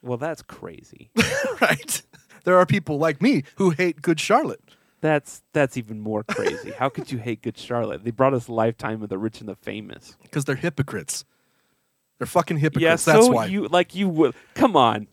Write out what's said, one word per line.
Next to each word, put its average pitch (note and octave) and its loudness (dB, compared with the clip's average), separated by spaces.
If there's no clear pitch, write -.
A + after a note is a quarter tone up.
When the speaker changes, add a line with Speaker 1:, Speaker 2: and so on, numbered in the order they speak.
Speaker 1:
Well, B2 -6
that's D3+ -8
crazy. - -20
Speaker 2:
<laughs> A3+ 2
Right? - 0
There F3+ 4
are F3+ 6
people D#3+ -2
like D3+ -2
me A3+ 2
who F#3+ 2
hate E3 -2
Good D#3+ 0
Charlotte. G#3+ 0
Speaker 1:
That's, D3+ -2
that's C#3 0
even G#2+ -10
more G#2+ -4
crazy. - -6
How C3+ -2
could - -12
you B2+ -6
hate A2+ -8
Good A2+ -8
Charlotte? G#2+ -6
They A#2 -6
brought C3 2
us B2 -4
Lifetime A2 -2
of G#2 -10
the G2 -6
Rich A2 -6
and A2+ -14
the F#2+ -12
Famous. - -14
Speaker 2:
'Cause C#3+ -4
they're C#3 -4
hypocrites. C3+ -6
They're - -8
fucking E3+ 0
hypocrites. D3+ 0
Speaker 1:
Yeah, D#3+ 6
Speaker 2:
That's A3 10
Speaker 1:
so B3+ 6
Speaker 2:
why. A2+ 0
Speaker 1:
you, F#3+ -4
like, F3 0
you F#3+ 0
would, D#3 2
come A3+ 2
on. A2 4